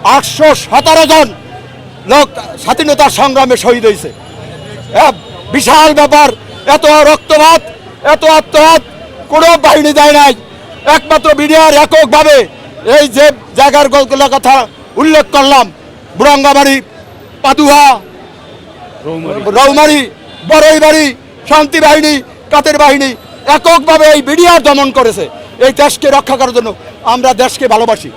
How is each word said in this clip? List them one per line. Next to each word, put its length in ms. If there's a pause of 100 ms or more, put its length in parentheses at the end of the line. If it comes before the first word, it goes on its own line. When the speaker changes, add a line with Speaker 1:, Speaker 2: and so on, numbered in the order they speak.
Speaker 1:
আটশো 520
সতেরো 500
জন 280 (720)
লোক 200 (340)
স্বাধীনতা 480
সংগ্রামে 480
শহীদ 280
হয়েছে, 280 (800)
হ্যাঁ, 180 (400)
বিশাল 420
ব্যাপার। 360 (360)
এত 200
রক্তপাত, 760 (420)
এত 220
আত্মঘাত 560 (480)
কোনো 280
বাহিনী 360
দেয় 200
নাই। 220 (500)
একমাত্র 480
বিডিআর 400
এককভাবে 760 (520)
এই 80
যে 240 (240)
জায়গার 340
গ-, 160
গুলোর 240
কথা 380 (280)
উল্লেখ 360
করলাম, 400 (460)
বুড়াঙ্গামারি, 640 (600)
পাদুয়া, 580 (1080)
Speaker 2:
রৌমারী। 400
Speaker 1:
রৌমারী, 640 (380)
বড়ইবাড়ি, 680 (340)
শান্তি 300
বাহিনী, 420 (300)
কাতের 260
বাহিনী 380 (300)
এককভাবে 600
এই 160
বিডিআর 400
দমন 300
করেছে 380 (300)
এই 140
দেশকে 360
রক্ষা 280
করার 160
জন্য। 220 (280)
আমরা 300
দেশকে 340
ভালোবাসি 500